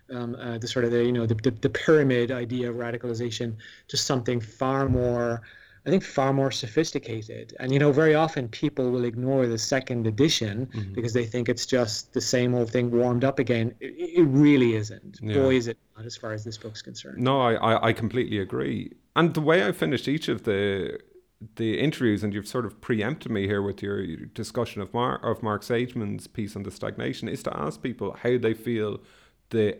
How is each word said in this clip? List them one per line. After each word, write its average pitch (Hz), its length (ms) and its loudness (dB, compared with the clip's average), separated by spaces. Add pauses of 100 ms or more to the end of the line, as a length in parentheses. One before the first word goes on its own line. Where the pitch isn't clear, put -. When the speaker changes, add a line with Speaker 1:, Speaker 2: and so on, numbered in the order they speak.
(100)
Speaker 1:
um, 120 300 -8
uh, 120 180 -6
the 117 120 -6
sort 123 160 0
of 117 60 2
the, 120 120 4
you 123 80 2
know, 120 140 0
the, 113 100 2
the, 113 160 0
the 123 180 -2
pyramid 131 600 4
idea 120 380 -4
of 117 80 -6
radicalization 117 800 -4 (340)
to - 80 -6
something 123 420 0
far 135 480 -2
more, 120 540 0 (460)
I 139 40 0
think, 185 120 4
far 139 300 2
more 135 160 2
sophisticated. 113 1120 -4
And, 131 120 -4
you 139 60 4
know, 147 140 6
very 151 240 6
often 151 320 0
people 131 420 -2
will 123 160 0
ignore 127 400 0
the 117 120 0
second 120 500 -2
edition 117 600 0
Speaker 2:
Mm-hmm. 101 260 -8
Speaker 1:
because 113 200 -4
they 120 120 2
think 117 220 -2
it's 123 200 -2
just 117 460 0
the 120 80 0
same 123 340 2
old 117 160 0
thing 123 180 2
warmed 120 340 2
up 135 140 2
again. 117 420 0
It, - 140 -10 (260)
it 170 40 8
really 139 520 6
isn't. 101 460 -8
Speaker 2:
Yeah. 107 120 -2
Speaker 1:
Boy, 131 220 6
is 117 120 2
it 117 100 -6 (180)
not, 110 100 -14
as 120 120 -12
far 110 160 -8
as 107 100 -8
this 113 140 -10
book's 110 240 -14
concerned. 135 380 -14
Speaker 2:
No, 131 200 2
I, 120 140 4
I, 113 360 2
I 113 40 4
completely 110 460 -2
agree. 120 540 -4 (220)
And 160 200 4
the 156 60 0
way 160 220 4
I 202 80 0
finished 156 360 -2
each 151 200 -2
of 113 160 -4
the, 98 560 0 (560)
the 113 240 0
interviews, 110 440 2
and 104 100 -2
you've 101 140 -6
sort 123 180 -4
of - 160 -12
preempted 123 500 -4
me 98 140 0
here 101 160 0
with 98 220 -6
your 101 220 -4 (200)
discussion 110 560 -6
of 92 100 -10
Mar-, 127 320 -2
of 113 200 -2
Mark 104 180 -2
Sageman's 117 640 -4
piece 101 300 -8
on 101 80 -8
the 98 80 -8
stagnation, 113 580 -6
is 131 140 -6
to - 140 -6
ask - 240 -6
people 107 420 -6
how 123 160 2
they 113 160 0
feel 107 440 -4 (520)
the 107 280 2